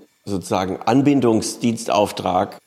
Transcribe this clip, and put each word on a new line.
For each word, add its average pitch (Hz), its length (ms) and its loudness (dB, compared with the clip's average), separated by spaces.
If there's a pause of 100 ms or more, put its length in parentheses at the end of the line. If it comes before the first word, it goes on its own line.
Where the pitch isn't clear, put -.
(260)
sozusagen, 95 520 -4
Anbindungsdienstauftrag. 107 1900 0